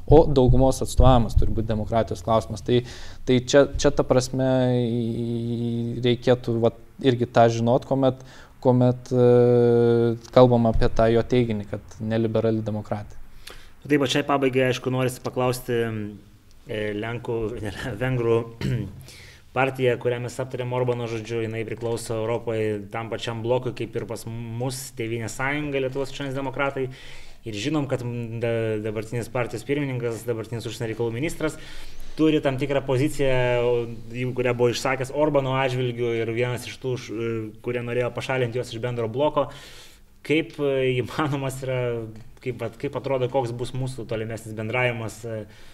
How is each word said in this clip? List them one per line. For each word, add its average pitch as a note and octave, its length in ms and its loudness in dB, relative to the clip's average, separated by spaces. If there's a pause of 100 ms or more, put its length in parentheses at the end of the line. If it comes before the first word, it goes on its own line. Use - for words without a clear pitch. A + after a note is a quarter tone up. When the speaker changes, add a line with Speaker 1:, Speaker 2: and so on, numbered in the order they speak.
Speaker 1:
o D#3 240 10
daugumos C3 560 6
atstovavimas A#2+ 560 6
turi A2 160 4
būt A2 140 0
demokratijos G#2+ 580 -2
klausimas. A2 360 0
Tai, B2 180 4 (400)
tai B2+ 200 2
čia, C#3 340 6
čia - 200 2
ta C3+ 120 2
prasme C3 440 2 (240)
į-, A#2+ 400 0
į-, A#2 880 -4
reikėtų, B2 560 2
vat, A2+ 200 2 (180)
irgi A#2+ 340 2
tą A#2 160 6
žinot, A#2 400 2
kuomet, C3 380 0 (320)
kuomet, B2 560 2
e, A#2+ 1040 6 (140)
kalbam B2 360 8
apie A2+ 240 4
tą A2+ 200 4
jo A#2 120 4
teiginį, A2+ 480 0
kad - 300 -10
neliberali A2+ 680 0
demokratija. G#2+ 520 -8 (580)
Speaker 2:
Tai C#3+ 200 0
pačiai C#3 300 0
pabaigai, C3 420 2
aišku, B2+ 240 -2
norisi B2+ 300 -2
paklausti, B2 560 -2 (880)
e, A2 160 -6 (120)
Lenkų, A#2 440 -6 (340)
<laughs> A2 320 -8
vengrų A#2+ 360 2 (600)
<clears throat> - 580 -18
partija, C3 400 2
kurią B2 240 -2
mes B2 160 -8
aptarėm, B2 380 -6
Orbano, B2 340 -2
žodžiu, A2+ 360 -6
jinai A2+ 200 -6
priklauso A2+ 540 -4
Europoje A2 720 -2
tam A2+ 180 -6
pačiam A2+ 320 -6
blokui, B2 380 0
kaip A#2 180 -8
ir A2 140 -6
pas G#2+ 180 -10
mus A#2 600 -8 (100)
Tėvynės A2+ 400 -6
sąjunga, C#3+ 420 -2
Lietuvos C3 320 -4
krikščionys C3+ 240 -8
demokratai. C3+ 520 -4 (580)
Ir G#2+ 100 -8
žinom, C#3+ 320 -2
kad, B2 160 -4
m, A#2 380 -6
da-, A2+ 400 0
dabartinis A2 500 -6
partijos A#2+ 320 -4
pirmininkas, A#2+ 600 -4
dabartinis A2+ 420 -6
užsienio A2 240 -6
reikalų A#2 220 -4
ministras D3+ 420 -4 (640)
turi D#3 240 4
tam C3+ 160 0
tikrą C3+ 240 0
poziciją, C3 520 2 (280)
o, B2 120 2 (360)
į B2 140 -6 (100)
kurią B2 240 0
buvo A#2+ 160 4
išsakęs C3 400 -2
Orbano C#3+ 400 2
atžvilgiu B2 640 0
ir A2+ 160 -2
vienas A#2+ 320 -2
iš - 160 -10
tų, B2+ 160 -4
š-, A#2 360 -4 (280)
kurie A#2+ 240 -4
norėjo A#2+ 260 -2
pašalinti B2 460 -2
juos A#2 160 -6
iš A2+ 80 -8
bendro A#2+ 260 -4
bloko. C#3 380 0 (800)
Kaip, D3 320 0
e, C3+ 400 0
įmanomas C3+ 640 -4
yra, B2+ 160 -4 (640)
kaip, A#2 180 -8
vat, A2+ 200 -6
kaip C3+ 180 -6
atrodo, B2+ 320 -2
koks B2 260 0
bus A#2+ 180 -6
mūsų B2+ 340 -6
tolimesnis A2 480 -8
bendravimas, A2+ 680 -4
e, A2 200 -8 (300)